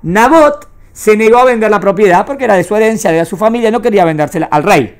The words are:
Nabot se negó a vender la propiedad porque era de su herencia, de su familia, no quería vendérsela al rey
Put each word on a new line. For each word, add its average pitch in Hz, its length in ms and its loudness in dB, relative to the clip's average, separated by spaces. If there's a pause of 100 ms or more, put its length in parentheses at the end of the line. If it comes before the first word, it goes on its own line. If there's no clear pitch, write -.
Nabot 277 640 2 (260)
se 214 240 0
negó 220 220 2
a 254 60 2
vender 226 240 0
la 208 120 2
propiedad 196 440 0
porque 269 200 -8
era 214 100 2
de 180 80 0
su 190 120 -6
herencia, 220 360 -2
de 165 140 0
su 190 100 -10
familia, 226 340 -2
no 214 120 -2
quería 202 240 0
vendérsela 156 400 -4
al 151 180 -2
rey 160 360 0